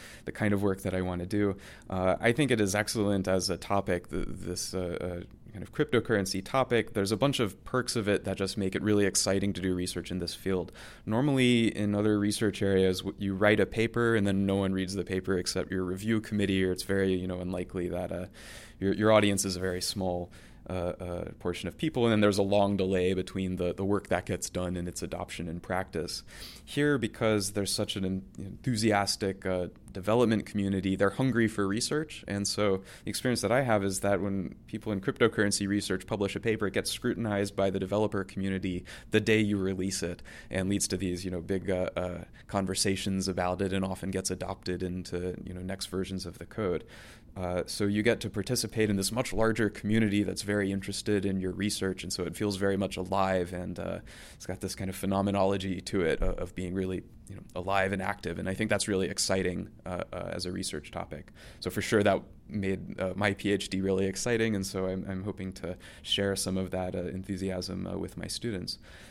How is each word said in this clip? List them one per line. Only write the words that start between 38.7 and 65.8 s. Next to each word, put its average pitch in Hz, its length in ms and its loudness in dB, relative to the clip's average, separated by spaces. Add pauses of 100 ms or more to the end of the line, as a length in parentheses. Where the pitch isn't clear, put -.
the 110 100 4
day 110 220 4
you 104 160 2
release 95 460 0
it, 87 180 -4 (300)
and 92 180 0
leads 101 200 0
to 95 60 -2
these, 90 300 -2
you 90 60 -4
know, 90 100 -4
big, 92 300 -2
uh, 92 260 0
uh, 90 200 -4 (300)
conversations 95 800 0
about 90 340 0
it, 92 120 0
and 95 100 2
often 95 280 -4
gets 95 180 -2
adopted 90 540 -4
into, 90 600 -4
you 92 100 -10
know, 90 80 -8
next 95 260 -6
versions 95 380 -4
of 87 120 -10
the - 80 -12
code. 90 400 -2 (520)
Uh, 90 280 -2
so - 200 -2
you 104 180 2
get 110 160 4
to 104 100 -4
participate 110 600 0
in 101 80 2
this 98 120 0
much 120 220 -2
larger 110 380 4
community 104 520 2
that's 92 200 -2
very 101 280 2
interested 98 560 0
in 95 140 0
your 92 140 -2
research, 95 500 -2
and 92 80 -6
so 90 120 -2
it 85 120 -6
feels 104 220 0
very 98 180 2
much 95 220 -2
alive, 92 560 0
and, 90 260 -6
uh, 90 200 -6 (340)
it's - 120 -18
got 95 140 -6
this 92 160 -6
kind 95 140 -6
of 92 80 -6
phenomenology 98 800 2
to 98 220 0
it, 80 200 2
uh, 90 120 4
of 90 220 -6
being 90 180 -4
really, 92 300 -2 (260)
you 98 80 -12
know, 98 40 -14 (140)
alive 95 380 2
and 95 80 -2
active, 95 360 -4
and 92 120 -4
I 95 40 -2
think 107 160 -2
that's 104 200 0
really 95 180 2
exciting, 90 640 0 (160)
uh, 87 260 -4
uh, 90 220 -6
as 92 120 -6
a 92 60 -6
research 92 400 -6
topic. - 400 -10 (300)
So - 80 -4
for 104 120 -2
sure 101 220 4
that 98 180 4 (280)
made, 95 500 -4
uh, 92 160 -2
my 101 180 2
P - 200 2
H - 160 0
D 95 100 -2
really 95 280 2
exciting, 113 460 0
and 95 140 -2
so 95 200 -2
I'm, 92 220 -4
I'm 95 140 -6
hoping 95 300 -6
to 90 240 -8 (240)